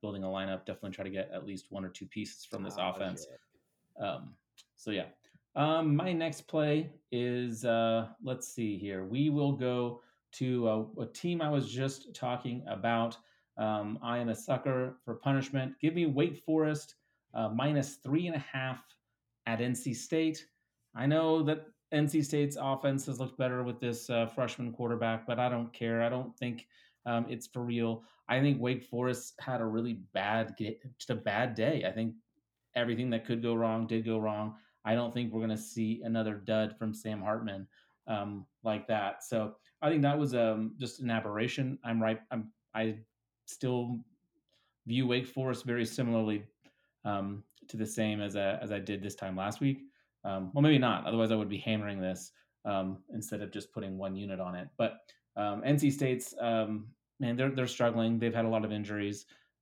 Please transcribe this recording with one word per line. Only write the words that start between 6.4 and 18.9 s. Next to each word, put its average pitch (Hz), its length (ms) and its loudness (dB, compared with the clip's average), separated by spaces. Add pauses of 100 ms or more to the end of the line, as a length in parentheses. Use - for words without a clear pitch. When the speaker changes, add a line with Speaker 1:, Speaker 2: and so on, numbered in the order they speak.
Speaker 1:
play 151 500 2 (220)
is, 123 500 -2
uh, 113 460 4 (120)
let's 127 240 -6
see 107 320 -2
here. 95 280 -4
We 135 240 2
will 143 240 4
go 123 480 0 (320)
to, 123 340 2
uh, 110 180 4 (160)
a 120 60 -4
team 175 340 -2
I 151 80 2
was 135 220 2
just 135 420 -4
talking 123 540 -4
about. 113 500 2 (400)
Um, 107 460 0
I 120 140 0
am 120 100 0
a 110 80 0
sucker 127 680 0
for 117 100 -6
punishment. 135 640 0
Give 160 140 2
me 170 140 2
Wake 143 360 2
Forest, 156 520 0 (380)
uh, 113 140 0
minus 131 480 2
three 156 320 0
and 165 80 -2
a 151 40 -2
half 131 440 -4 (640)